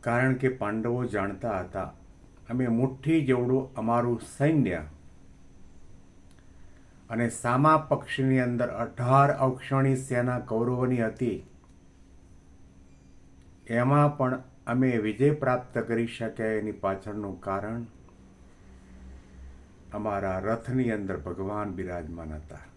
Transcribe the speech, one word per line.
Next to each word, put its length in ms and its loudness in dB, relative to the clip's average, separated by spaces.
કારણ 360 2
કે 80 4
પાંડવો 400 -2
જાણતા 480 -2
હતા, 280 -6
અમે 260 0
મુઠ્ઠી 540 2
જેવડું 520 2
અમારું 460 2
સૈન્ય 520 2
અને 160 0
સામા 340 4
પક્ષની 560 2
અંદર 240 0
અઢાર 500 4
અક્ષણી 580 2
સેના 320 0
કૌરવોની 500 2
હતી, 380 -2
એમાં 360 4
પણ 220 0
અમે 280 2
વિજય 260 4
પ્રાપ્ત 320 0
કરી 180 0
શક્યા. 540 -4
એની 240 -6
પાછળનું 560 -4
કારણ 440 -4
અમારા 480 -2
રથની 500 0
અંદર 300 -4
ભગવાન 540 -6
બિરાજમાન 580 -8
હતા. 260 -18